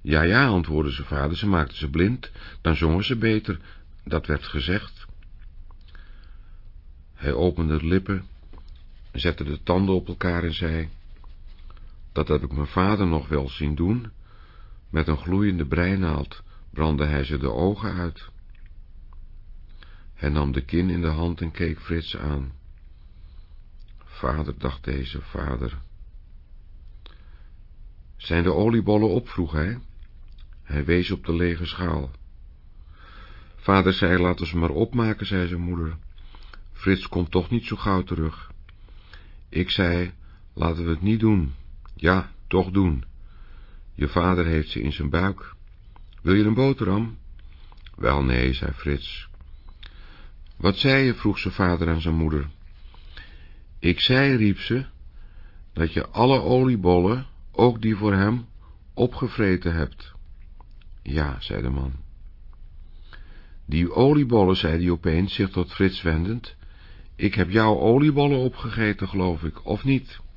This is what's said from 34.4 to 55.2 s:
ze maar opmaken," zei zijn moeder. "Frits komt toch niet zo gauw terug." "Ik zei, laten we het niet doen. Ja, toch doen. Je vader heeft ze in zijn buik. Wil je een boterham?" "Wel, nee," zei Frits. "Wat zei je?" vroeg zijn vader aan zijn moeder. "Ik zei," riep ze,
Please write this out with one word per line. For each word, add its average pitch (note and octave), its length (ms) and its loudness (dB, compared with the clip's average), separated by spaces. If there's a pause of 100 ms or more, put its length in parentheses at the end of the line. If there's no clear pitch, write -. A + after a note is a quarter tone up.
ze D#2+ 100 -2
maar E2 120 2
opmaken," A2 560 0
zei F#2 220 0
zijn F2 140 -4
moeder. E2+ 360 -4 (760)
"Frits - 340 2
komt F2 240 -2
toch F2+ 180 2
niet A#2 160 0
zo A2 100 -4
gauw G2 280 2
terug." D#2+ 480 -4 (1000)
"Ik F2+ 200 0
zei, F2 420 2 (420)
laten E2 300 0
we E2+ 60 0
het E2 120 0
niet G#2+ 180 2
doen. G2+ 340 4 (420)
Ja, F2 360 2 (160)
toch F#2 240 2
doen. F2+ 320 2 (880)
Je D2 140 -2
vader F2 380 4
heeft D#2+ 240 2
ze - 120 -6
in C#2+ 120 -2
zijn D2+ 160 -4
buik. F2+ 440 -2 (680)
Wil E2+ 120 4
je G#2 100 6
een G#2+ 100 4
boterham?" A2+ 640 2 (800)
"Wel, C#2 280 4
nee," B1+ 300 4
zei C#2 180 -2
Frits. - 580 -4 (1300)
"Wat - 200 2
zei C3+ 280 6
je?" B2 80 4
vroeg G#2 260 0
zijn - 140 -2
vader E2+ 360 4
aan E2 120 2
zijn D#2+ 140 2
moeder. D#2 340 2 (1300)
"Ik F2 200 4
zei," C3+ 360 6
riep G#2 240 4
ze, B2+ 260 -2 (880)